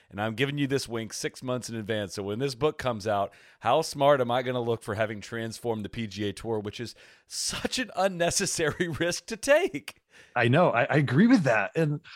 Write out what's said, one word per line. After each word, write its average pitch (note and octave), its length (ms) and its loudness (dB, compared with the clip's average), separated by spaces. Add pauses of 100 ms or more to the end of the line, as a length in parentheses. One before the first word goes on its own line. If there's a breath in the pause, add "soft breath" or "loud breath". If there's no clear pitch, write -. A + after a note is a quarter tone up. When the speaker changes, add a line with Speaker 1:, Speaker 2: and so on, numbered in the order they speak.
(120)
Speaker 1:
and G2+ 100 -8
I'm A2 140 -2
giving C#3 240 -2
you C#3+ 80 0
this C3 220 -2
wink A2+ 240 -8
six - 320 -8
months B2 260 -6
in A2+ 60 -8
advance. G#2 380 -4
So G2+ 100 -6
when G#2 160 -4
this C3+ 160 -4
book D3+ 200 0
comes A2 300 -4
out, G2+ 260 0 (280 soft breath)
how C3 200 2
smart C#3+ 400 4
am A#2+ 120 0
I B2+ 100 0
gonna B2 180 -2
look A#2 220 -2
for G#2 140 -4
having A2 240 -2
transformed A2+ 640 -6
the F#2+ 40 -6
P A2+ 200 -8
G G2+ 200 -4
A F#2+ 40 -4
Tour, A2 260 -4
which G#2 220 -8
is A2+ 160 -10 (320 soft breath)
such - 500 -4
an A#3+ 180 -6
unnecessary F3 920 0
<laughs> C3 100 -4
risk E3+ 280 -2
to A3 100 -6
take? - 680 0 (320 soft breath)
Speaker 2:
I A#2+ 140 4
know. D3 240 6
I, A#2 100 4
I C3 140 2
agree D3+ 320 6
with A#3 160 6
that. A2 320 2
And D3 240 0 (160 loud breath)